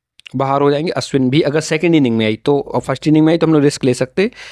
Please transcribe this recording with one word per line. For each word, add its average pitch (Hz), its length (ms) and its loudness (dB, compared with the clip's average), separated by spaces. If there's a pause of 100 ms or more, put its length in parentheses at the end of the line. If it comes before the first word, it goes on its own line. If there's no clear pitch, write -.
(360)
बाहर 135 260 0
हो 143 100 4
जाएंगे 156 200 -4
अश्विन 135 380 -2
भी, 143 120 2
अगर 151 200 0
सेकंड 165 340 0
इनिंग 127 220 2
में 110 80 0
आई 110 100 0
तो, 143 240 0
और - 220 -4
फर्स्ट 135 260 -6
इनिंग 156 180 4
में 160 80 4
आई 170 40 0
तो 160 100 0
हम 160 60 2
लोग 151 100 4
रिस्क 143 200 0
ले 127 100 2
सकते। 190 360 -2 (220)